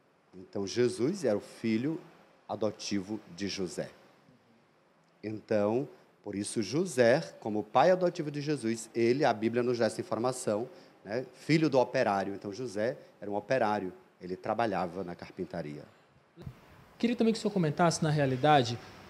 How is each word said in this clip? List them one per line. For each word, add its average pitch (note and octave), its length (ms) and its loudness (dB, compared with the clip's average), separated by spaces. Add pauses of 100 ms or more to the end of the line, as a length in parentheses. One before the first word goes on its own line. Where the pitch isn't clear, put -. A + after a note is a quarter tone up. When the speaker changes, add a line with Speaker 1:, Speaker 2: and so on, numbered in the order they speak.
(320)
Speaker 1:
Então, F#2+ 320 -8
Jesus B2 600 0
era G#2+ 120 2
o G2 40 -4
filho A#2 600 -2 (480)
adotivo G#2 720 -4 (160)
de F#2+ 140 -6
José. E2+ 420 -6 (1400)
Então, A2 640 0 (340)
por G#2 120 -8
isso, G#2 280 -2
José, C3 600 4 (180)
como G#2 220 -4
pai C#3+ 280 4
adotivo F3 400 0
de D3 120 -6
Jesus, A#2 520 -4
ele, B2 300 4
a A#2+ 80 6
Bíblia A2+ 300 0
nos A#2+ 160 0
dá A#2 80 4
essa A2 120 -4
informação, A2+ 720 -2 (340)
né, A#2 300 -6
filho D#3 380 2
do C3 80 4
operário. G2+ 560 2
Então, G2+ 180 -10
José G#2+ 460 -4 (200)
era G2+ 120 -10
um G2+ 40 -4
operário, G#2 560 0 (300)
ele F#2 160 -8
trabalhava F#2+ 640 -2
na F2+ 120 -8
carpintaria. E2 680 -10 (1160)
Speaker 2:
Queria A#3+ 180 0
também A3+ 160 4
que A3 60 -6
o - 20 -10
senhor G#3 140 -2
comentasse, E3 480 2
na D#3 80 2
realidade, C3 680 4 (320)